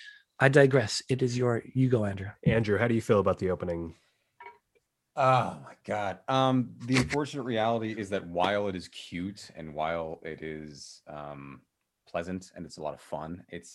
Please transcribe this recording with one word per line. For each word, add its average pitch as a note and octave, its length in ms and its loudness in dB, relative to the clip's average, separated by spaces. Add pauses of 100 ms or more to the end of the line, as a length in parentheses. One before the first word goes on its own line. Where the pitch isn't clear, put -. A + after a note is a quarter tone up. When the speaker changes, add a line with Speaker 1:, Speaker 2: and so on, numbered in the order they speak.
(400)
Speaker 1:
I C3+ 100 8
digress. C3+ 600 6
It B2+ 120 0
is B2 160 0
your, A#2+ 260 0 (100)
you C3 160 4
go, A2+ 160 2
Andrew. F#2+ 240 -4 (160)
Speaker 2:
Andrew, G#2+ 320 4
how A#2 100 4
do A#2 60 2
you A2+ 80 2
feel G#2+ 180 4
about F#2+ 200 2
the F#2 120 -2
opening? E2+ 440 -4 (1200)
Speaker 3:
Oh B2+ 480 4
my - 100 -20 (120)
God. G2+ 420 -4
Um, C3 440 2 (140)
the B2+ 120 2
unfortunate C#3+ 460 -2
reality A2 520 0
is G2+ 140 -8
that F#2 160 -4
while F#2 420 0
it F#2 80 -4
is E2+ 120 -8
cute - 680 -10
and D#2 180 -12
while D#2+ 500 -4
it D#2 180 -10
is, D#2 640 -12
um, C#2+ 540 -14 (460)
pleasant F#2 480 -8
and E2+ 100 -12
it's - 120 -18
a E2 40 -14
lot D2 120 -6
of - 80 -16
fun, D#2+ 480 -10
it E2+ 260 -14